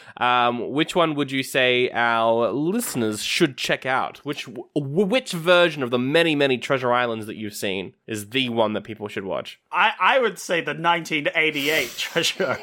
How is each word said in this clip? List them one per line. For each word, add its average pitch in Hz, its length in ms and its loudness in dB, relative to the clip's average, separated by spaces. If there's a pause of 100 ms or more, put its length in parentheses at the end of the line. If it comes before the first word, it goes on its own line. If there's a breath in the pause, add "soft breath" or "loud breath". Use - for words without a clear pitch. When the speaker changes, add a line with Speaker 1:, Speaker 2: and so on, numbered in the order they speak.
(160 loud breath)
Speaker 1:
um, 120 540 2
which 156 260 0
one 160 200 2
would 143 140 -2
you 135 120 -2
say 127 500 2
our 117 580 2
listeners 135 720 -2
should - 360 0
check - 260 -2
out? 127 400 -4
Which, 143 220 -8
w-, 113 180 -14 (100)
which 185 580 0
version 175 500 4
of 120 80 0
the 123 80 2
many, 151 360 2
many 139 220 2
Treasure 123 380 0
Islands 117 320 0
that 98 100 -10
you've 104 160 -8
seen 95 400 -4 (140)
is 107 240 -8
the 131 180 0
one 113 240 2
that 107 120 -4
people 107 240 -10
should 101 180 -8
watch? 78 340 -6 (100)
Speaker 2:
I, 190 300 2
I 220 180 4
would 214 200 0
say 170 240 -4
the 143 100 -4
nineteen 160 640 0
eighty-eight 147 560 0
<laughs> - 80 -14
Treasure - 640 -2